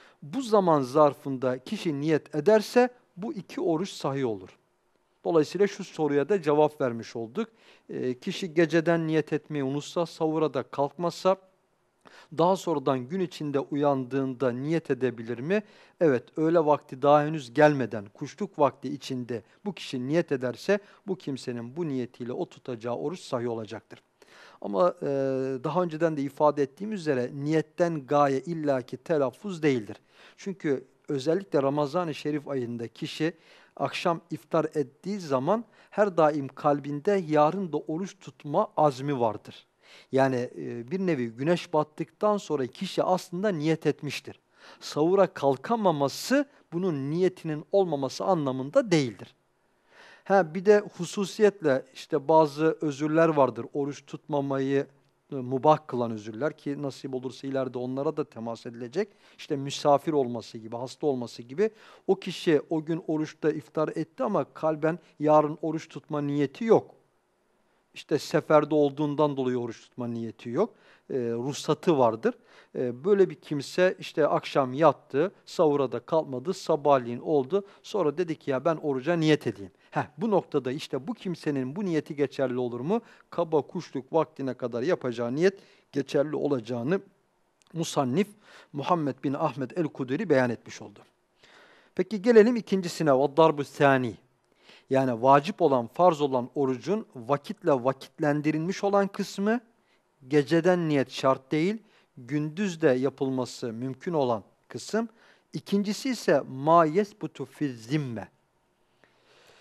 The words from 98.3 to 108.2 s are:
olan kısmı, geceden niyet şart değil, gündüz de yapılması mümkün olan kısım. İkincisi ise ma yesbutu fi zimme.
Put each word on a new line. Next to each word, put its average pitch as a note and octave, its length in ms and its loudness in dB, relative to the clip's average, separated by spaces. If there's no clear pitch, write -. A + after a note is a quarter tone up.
olan G3+ 240 2
kısmı, G#3 540 -4
geceden D#3+ 640 2
niyet C#3 220 2
şart C3+ 400 0
değil, F3 260 0
gündüz D3+ 640 -4
de D#3+ 60 6
yapılması C3 840 0
mümkün C3 400 -8
olan B2 300 0
kısım. A3 420 -4
İkincisi G3+ 560 -2
ise F3 400 2
ma D#3+ 360 4
yesbutu D#3 600 -4
fi - 240 -6
zimme. A#2+ 580 -6